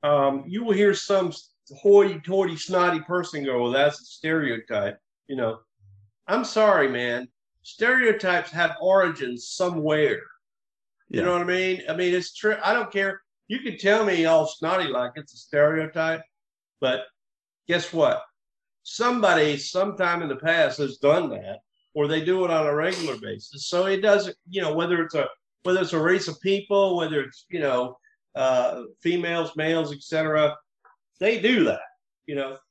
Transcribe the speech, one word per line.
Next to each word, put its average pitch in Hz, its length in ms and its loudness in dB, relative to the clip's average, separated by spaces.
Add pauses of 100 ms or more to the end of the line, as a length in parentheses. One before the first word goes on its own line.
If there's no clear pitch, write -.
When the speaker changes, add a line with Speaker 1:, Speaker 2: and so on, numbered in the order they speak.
Speaker 1:
Um, 139 440 2
you 202 180 -6
will 226 80 0
hear 196 220 4
some 185 380 0 (500)
hoity-toity, 190 720 4
snotty 175 440 0
person 160 440 -4
go, 127 180 0
"Well, 120 100 0
that's 143 280 2
a - 60 -20
stereotype." 117 920 -4 (300)
You 139 80 -8
know, 113 240 -4 (640)
I'm 220 180 -2
sorry, 196 440 2
man. 123 400 -4 (340)
Stereotypes 214 920 0
have 165 280 -2
origins 160 680 0
somewhere. 151 760 0 (880)
You - 100 -4
Speaker 2:
Yeah. - 40 0
Speaker 1:
know 180 80 2
what 175 100 0
I - 20 -4
mean? 185 460 -2
I 165 40 -2
mean, 180 200 0
it's 180 200 -4
true. 214 280 -2
I 190 100 0
don't 226 180 -2
care. 196 300 -4 (280)
You 233 120 -6
can 208 160 -8
tell 214 300 2
me 175 180 2
all 160 220 4
snotty 170 420 -2
like 123 280 -4
it's 147 180 -18
a - 20 -20
stereotype, 160 880 0 (580)
but 127 240 -2 (640)
guess 170 240 -2
what? 151 320 2 (580)
Somebody 180 760 0
sometime 180 640 -2
in 156 60 -6
the 135 80 -4
past 156 420 0
has 143 180 -4
done 156 340 2
that, 98 280 -12 (360)
or 147 140 0
they 156 160 -2
do 185 200 2
it 170 60 0
on 160 160 0
a 147 80 0
regular 160 440 -4
basis. 113 500 -12
So 180 180 0
it 196 140 0
doesn't, 202 360 2 (120)
you 185 140 -6
know, 151 120 -2
whether 170 280 0
it's 160 120 -6
a, 147 140 0 (360)
whether 190 160 2
it's 170 120 -2
a 165 80 0
race 185 280 2
of 156 120 -12
people, 196 560 0
whether 156 240 -2
it's, - 300 -12
you 175 100 -6
know, 127 380 -2 (360)
uh, 127 500 0 (180)
females, 170 540 -2
males, 156 360 0
et 143 100 -14
cetera, 156 540 0 (600)
they 214 220 2
do 214 240 4
that, 104 180 0 (440)
you 147 100 -8
know. 135 200 -6 (140)